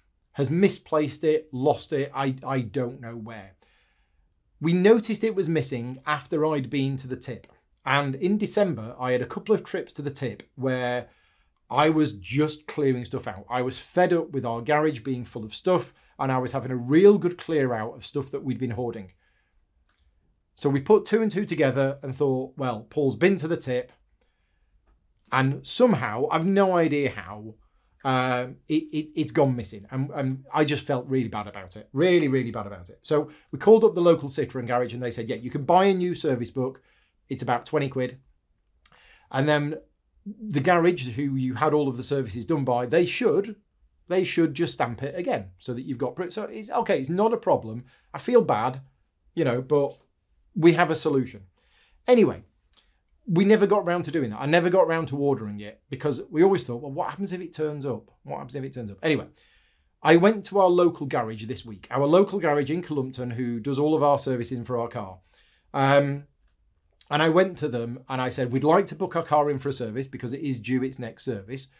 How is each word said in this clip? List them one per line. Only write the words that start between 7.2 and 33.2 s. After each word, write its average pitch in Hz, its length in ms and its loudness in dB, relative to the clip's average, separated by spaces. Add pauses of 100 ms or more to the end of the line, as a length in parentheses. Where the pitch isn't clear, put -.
And 139 300 0
in 190 240 0
December, 175 600 -2
I 127 120 -2
had 123 100 2
a 120 40 -6
couple - 260 -2
of 180 120 0
trips - 300 -8
to 147 80 -10
the 139 80 -6
tip 123 340 -8 (100)
where 127 540 -2 (600)
I 147 220 4
was 151 240 2
just 127 540 -2
clearing 131 360 0
stuff - 220 -8
out. 101 240 -12
I 127 120 -2
was 131 180 -6
fed 180 320 2
up 160 180 0
with 135 140 -4
our 117 160 -4
garage 147 400 0
being 123 240 -6
full 107 200 -12
of 110 100 -12
stuff, - 380 0 (240)
and 135 140 -2
I 131 80 0
was 127 140 -4
having 127 180 -4
a 127 60 -4
real 165 420 6
good 175 200 -2
clear 135 360 0
out 110 200 -6
of 123 120 -16
stuff 139 240 -8
that 139 140 -8
we'd 127 140 -4
been 120 120 -4
hoarding. 113 420 -8 (1400)
So - 140 -2
we 139 120 0
put 208 240 4
two 226 180 2
and 220 80 0
two 202 140 -2
together 139 580 0
and 139 100 -8
thought, 131 440 -2
"Well, 123 240 -4 (100)
Paul's 139 240 0
been 180 220 2
to 160 100 -6
the 165 100 -2
tip," 123 360 -6 (1400)
and 135 340 0
somehow, 135 680 2
I've 165 140 0
no 196 300 4
idea 147 340 2
how, 107 440 -14 (500)
uh, 127 440 0 (180)
it, 156 160 0 (100)
it, 151 220 -6
it's 160 160 -4
gone 139 240 4
missing. 107 380 -10
And, 135 180 -4
and 135 420 -6
I 156 120 4
just 143 200 -2
felt 123 220 -4
really 131 220 -2
bad 104 180 -8
about 98 300 -16
it. 107 160 -20
Really, 170 340 4
really 127 240 0
bad 104 160 -8
about 90 220 -16
it. - 140 -20
So - 280 0 (220)